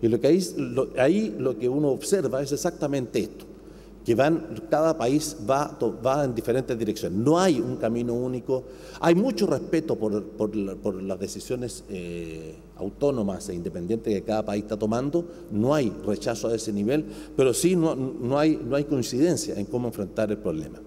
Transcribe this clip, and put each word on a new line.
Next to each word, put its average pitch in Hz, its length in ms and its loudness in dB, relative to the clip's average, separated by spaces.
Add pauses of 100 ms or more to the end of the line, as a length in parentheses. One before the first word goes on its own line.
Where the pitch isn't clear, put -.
Y 120 60 2
lo 110 140 4
que 135 80 4
ahí, 175 280 4
lo, 127 400 -2
ahí 180 400 2
lo 127 220 -2
que 123 100 0
uno 143 200 2
observa 135 520 0
es 139 120 -2
exactamente 143 680 -2
esto, - 280 -6 (600)
que 120 80 4
van, 151 560 2
cada 160 260 2
país 143 400 0 (140)
va 143 260 0
to-, 113 240 -2
va 131 220 2
en 131 100 0
diferentes 117 460 0
direcciones. 101 400 -2
No 151 220 6
hay 175 200 4
un - 140 -2
camino 117 400 -2
único. 127 480 -2 (380)
Hay 170 160 8
mucho 208 320 4
respeto 151 480 2
por, 104 260 0
por 104 320 -2
la, 98 220 -2
por 92 260 -2
las 95 160 -2
decisiones, 117 680 -6
eh, 85 680 -8 (220)
autónomas 101 720 -2
e 92 60 -4
independientes 90 600 -2
que 92 80 0
cada 107 220 -2
país 104 180 -2
está 104 160 -6
tomando. 131 460 0 (260)
No 113 240 2
hay 127 180 2 (140)
rechazo 113 400 -2
a 113 80 2
ese 110 180 -4
nivel, 117 320 0 (320)
pero 131 160 6
sí 180 220 4
no, 160 220 2
no 131 420 -2
hay, 156 260 4
no 123 120 0
hay 143 80 2
coincidencia 131 760 0
en 101 80 -2
cómo 123 220 -2
enfrentar 107 420 -2
el 104 80 -2
problema. 78 480 -6